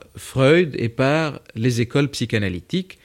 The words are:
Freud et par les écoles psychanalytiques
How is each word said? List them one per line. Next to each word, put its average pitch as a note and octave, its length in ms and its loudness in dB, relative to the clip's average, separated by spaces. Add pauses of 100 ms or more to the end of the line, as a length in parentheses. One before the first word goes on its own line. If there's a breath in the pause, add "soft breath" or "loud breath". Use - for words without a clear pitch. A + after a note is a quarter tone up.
(140)
Freud C#3+ 640 2
et A2+ 120 -2
par D3 500 0 (140)
les A#2 260 0
écoles C#3 300 0
psychanalytiques A2 960 -4